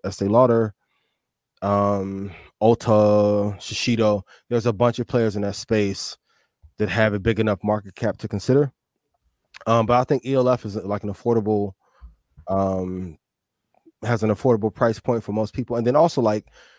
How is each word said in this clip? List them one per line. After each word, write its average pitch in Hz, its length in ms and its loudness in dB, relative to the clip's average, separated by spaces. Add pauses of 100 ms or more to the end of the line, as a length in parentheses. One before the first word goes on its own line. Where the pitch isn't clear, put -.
Estee 101 220 -4
Lauder, 113 480 4 (880)
um, 101 680 0 (320)
Ulta, 104 960 4
Shiseido, 107 640 -2 (260)
there's 117 180 -2
a 117 60 2
bunch 117 260 0
of 120 80 -6
players 113 300 0
in 101 60 -4
that 101 140 -4
space 101 600 -4 (600)
that 104 100 -2
have 104 260 0
a 101 60 -4
big 104 200 -2
enough 107 220 -2
market 104 320 -4
cap 107 240 -4
to 107 100 -10
consider. 131 440 0 (920)
Um, 113 200 2
but 120 140 2
I 131 40 0
think 139 200 -2
E 135 100 -2
L 127 140 2
F 123 160 0
is, 101 120 -8
like, 101 260 -6
an 104 100 -6
affordable, 107 600 0 (720)
um, 92 720 -4 (840)
has 113 200 -2
an 107 80 2
affordable 107 420 0
price 117 280 0
point 117 240 -4
for 101 80 -8
most 107 200 -4
people. 120 240 -6
And 117 100 -2
then 131 100 2
also, 160 260 2
like, 107 240 0 (320)